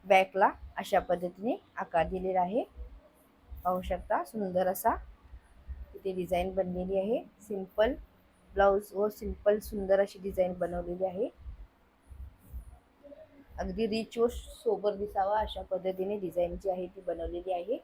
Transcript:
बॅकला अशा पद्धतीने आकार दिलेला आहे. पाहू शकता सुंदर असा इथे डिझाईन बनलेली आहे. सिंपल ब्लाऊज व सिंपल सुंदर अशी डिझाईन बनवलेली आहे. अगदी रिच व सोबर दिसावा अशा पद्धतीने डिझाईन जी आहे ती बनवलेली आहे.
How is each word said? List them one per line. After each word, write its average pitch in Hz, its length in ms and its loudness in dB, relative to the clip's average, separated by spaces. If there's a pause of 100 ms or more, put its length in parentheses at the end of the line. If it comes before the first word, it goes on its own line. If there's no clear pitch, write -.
बॅकला 190 440 6 (280)
अशा 190 240 2
पद्धतीने 180 540 -2 (220)
आकार 175 320 2
दिलेला 185 320 0
आहे. 202 220 0 (1000)
पाहू 185 180 0
शकता 190 420 -2
सुंदर 185 420 0
असा 226 280 2 (1000)
इथे 190 180 -4
डिझाईन 185 420 0
बनलेली 185 440 0
आहे. 214 240 0 (180)
सिंपल 208 540 0 (580)
ब्लाऊज 196 400 6
व 202 160 2
सिंपल 208 500 0
सुंदर 196 420 2
अशी 202 180 0
डिझाईन 180 400 0
बनवलेली 175 460 -2
आहे. 190 240 -2 (2250)
अगदी 190 280 -2
रिच 220 320 -4
व 233 100 6
सोबर 202 680 -2
दिसावा 202 460 0
अशा 190 220 -4
पद्धतीने 185 560 -2
डिझाईन 175 380 -2
जी 190 140 -2
आहे 180 160 -2
ती 190 140 -16
बनवलेली 175 520 -6
आहे. 185 320 -2